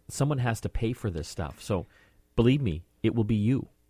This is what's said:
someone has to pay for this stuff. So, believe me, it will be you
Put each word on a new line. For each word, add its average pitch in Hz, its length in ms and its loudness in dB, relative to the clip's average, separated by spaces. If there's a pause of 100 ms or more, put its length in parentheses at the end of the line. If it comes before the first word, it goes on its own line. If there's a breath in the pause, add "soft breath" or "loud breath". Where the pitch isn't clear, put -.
someone 143 320 0
has 120 220 -2
to - 80 -4
pay 117 240 -2
for 107 180 -6
this 80 160 -6
stuff. - 340 -10
So, 90 240 -2 (500 soft breath)
believe 127 260 6
me, 85 220 -4 (200)
it 113 100 2
will 117 120 2
be 110 100 2
you 107 320 0 (220)